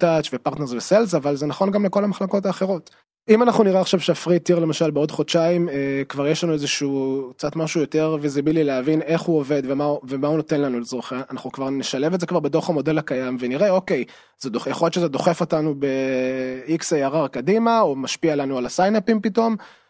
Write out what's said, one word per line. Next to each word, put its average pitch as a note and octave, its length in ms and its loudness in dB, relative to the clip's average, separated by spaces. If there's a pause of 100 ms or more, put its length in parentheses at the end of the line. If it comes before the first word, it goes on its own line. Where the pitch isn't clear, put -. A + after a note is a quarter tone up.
touch E3 300 2
ופרטנרס C#3 400 -4
וסיילס, F3+ 420 2
אבל C#3+ 220 0
זה C#3 100 -4
נכון G3 240 0
גם G3+ 140 0
לכל G3+ 200 0
המחלקות G3+ 420 -2
האחרות. F#3+ 440 -4 (380)
אם A3 140 6
אנחנו A3+ 220 4
נראה F#3+ 160 4
עכשיו F#3 200 2
שהפרי E3+ 380 2
טיר, F3 200 2
למשל, D#3+ 320 2
בעוד D3+ 200 0
חודשיים, E3+ 580 2
אה, C#3 400 -2
כבר C#3+ 200 -2
יש D#3 160 0
לנו E3+ 80 0
איזשהו, C#3 840 -2
קצת C#3+ 200 -6
משהו D#3+ 240 0
יותר D#3 400 0
ויזיבילי D3+ 440 0
להבין C#3+ 380 0
איך D#3+ 180 0
הוא E3 180 2
עובד C#3 260 0
ומה, C#3 200 -2 (240)
ומה C3+ 200 -2
הוא D#3 80 2
נותן D#3 240 0
לנו C3 200 -2
לצורך, A#2 320 -8 (180)
אנחנו B2+ 220 -10
כבר C3+ 180 -6
נשלב C#3 440 -2
את F#3 60 -2
זה E3+ 60 -4
כבר F3+ 140 0
בתוך D3 300 0
המודל D3+ 280 0
הקיים, B2+ 420 -4
ונראה, C3+ 300 2
אוקיי, F3+ 340 0 (360)
זה C3 100 -8
דוח-, G#2+ 160 -4
יכול D#3 200 0
להיות E3+ 80 0
שזה F3 140 2
דוחף D3+ 320 0
אותנו D#3 380 0
ב-X C3 1040 -2
A C#3 300 0
R - 20 0
R D3+ 140 0
קדימה, A3+ 520 2
או D3+ 160 2
משפיע C#3+ 400 -2
לנו C3+ 220 -2
על B2 80 -2
הסיינאפים G#3 540 2
פתאום, A3+ 360 0 (340)